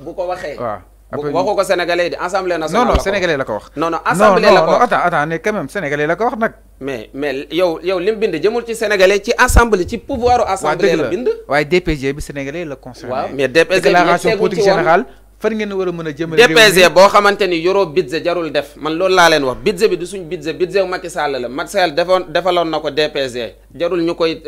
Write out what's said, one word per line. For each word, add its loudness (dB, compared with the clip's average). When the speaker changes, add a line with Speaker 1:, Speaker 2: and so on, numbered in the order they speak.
Speaker 1:
bu -14
ko -6
waxee. -8
Speaker 2:
Waaw. -6
Speaker 1:
Bu, -8
Speaker 2:
Après -6
Speaker 1:
waxu 0
Speaker 2:
ñu 0
Speaker 1:
ko -4
Sénégalais -2
di -10
Assemblée -4
nationale -2
Speaker 2:
Non, 0
non, 0
Speaker 1:
la 2
ko -8
Speaker 2:
Sénégalais -2
Speaker 1:
wax. -4
Speaker 2:
la -4
ko -6
wax. -10
Speaker 1:
Non, -2
non, -4
Speaker 2:
Non, -8
Speaker 1:
Assemblée 4
Speaker 2:
non, 8
Speaker 1:
la 6
ko 2
Speaker 2:
non, 2
Speaker 1:
wax. 4
Speaker 2:
attends, 2
attends, 0
mais -4
quand -2
même, -6
Sénégalais -4
la 0
ko -2
wax -2
nag. -2
Speaker 1:
Mais, -8
mais -6
yow, 0
yow -2
li -2
mu -2
bind -2
jëmul 0
ci -8
Sénégalais, 2
ci 0
Assemblée, 2
ci -6
pouvoiru 0
Speaker 2:
Waaw, -2
Speaker 1:
Assemblée 0
Speaker 2:
dëgg 0
Speaker 1:
la 0
Speaker 2:
la. -2
Speaker 1:
bind. -4
Speaker 2:
Waaye 0
D 0
P -4
G -4
bi -10
Sénégalais -10
la -10
concerné. -14
Speaker 1:
Waaw, -4
mais -2
D 4
P -2
G 4
bi 0
Speaker 2:
Déclaration 4
Speaker 1:
tegu 2
ci -4
Speaker 2:
politique 2
Speaker 1:
woon. 6
Speaker 2:
générale, 2
fan -2
ngeen -6
war -2
a -4
mën -8
a -6
jëmale -6
réew 8
mi? 0
Speaker 1:
D 4
P 8
G 6
boo 8
xamante 4
ni -2
yoroo 2
budget -4
jarul -2
def, -4
man -6
loolu 0
laa 6
leen 2
wax. -2
Budget 0
bi -2
du -6
suñ -12
budget, -8
budget -2
Macky -8
Sall -4
la. -6
Macky -8
Sall 0
defoon, 0
defaloon 0
na -2
ko -6
D -2
P -4
G. -8
Jarul -2
ñu -2
koy, -2